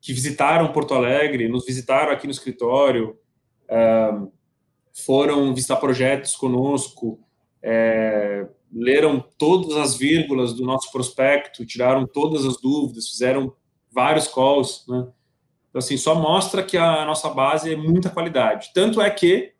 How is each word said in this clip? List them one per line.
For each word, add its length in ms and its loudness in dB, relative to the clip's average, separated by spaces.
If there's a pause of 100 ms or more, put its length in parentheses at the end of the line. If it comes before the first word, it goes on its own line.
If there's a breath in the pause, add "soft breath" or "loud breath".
Que 100 -12
visitaram 600 0
Porto 200 -2
Alegre, 540 2
nos 180 -4
visitaram 460 0
aqui 160 -4
no 60 -6
escritório, 840 0 (520)
é, 420 4 (920)
foram 500 2
visitar 220 -2
projetos 580 -2
conosco, 800 -4 (460)
é, 840 0 (240)
leram 540 2 (140)
todas 400 2
as 180 -2
vírgulas 580 0
do 120 -6
nosso 260 -4
prospecto, 760 -2
tiraram 400 0
todas 400 -2
as 120 -2
dúvidas, 500 -4
fizeram 480 -2 (340)
vários 380 0
calls, 600 0
né? 180 -4 (640)
Então, 100 -6
assim, 160 -4
só 200 2
mostra 460 0
que 140 -4
a 300 2
nossa 240 -4
base 420 0
é 60 -2
muita 320 2
qualidade. 640 -2
Tanto 280 2
é 80 4
que 500 2